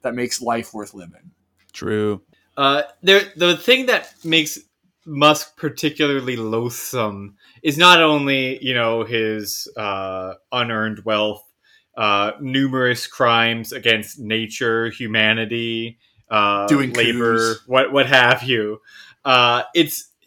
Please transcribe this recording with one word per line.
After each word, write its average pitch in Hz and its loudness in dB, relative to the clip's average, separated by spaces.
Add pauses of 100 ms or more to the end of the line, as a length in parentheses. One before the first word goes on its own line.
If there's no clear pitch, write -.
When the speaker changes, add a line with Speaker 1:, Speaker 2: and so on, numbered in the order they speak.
Speaker 1:
that 120 -6
makes 123 -6
life 117 -4
worth 104 -12
living. 92 -20 (420)
Speaker 2:
True. 104 -2 (380)
Speaker 3:
Uh, 143 2 (200)
there, 196 6 (120)
the 175 2
thing 254 2
that 220 -2 (120)
makes 160 0 (480)
Musk 147 2
particularly 143 -2
loathsome 110 -6 (260)
is 151 -2
not 175 6
only, 139 0
you 131 -2
know, 113 0
his, 110 -4
uh, 95 -6 (180)
unearned 110 -4
wealth, 107 -2 (540)
uh, 104 2 (100)
numerous 131 0
crimes 117 0
against 113 -2
nature, 113 -4
humanity, 113 -2 (320)
uh, 101 2
Speaker 1:
Doing 139 0
Speaker 3:
labor, 117 0
Speaker 1:
coups. - -16
Speaker 3:
what, 131 0
what 135 4
have 123 4
you. 110 -2 (440)
Uh, 123 4 (120)
it's 165 -2 (160)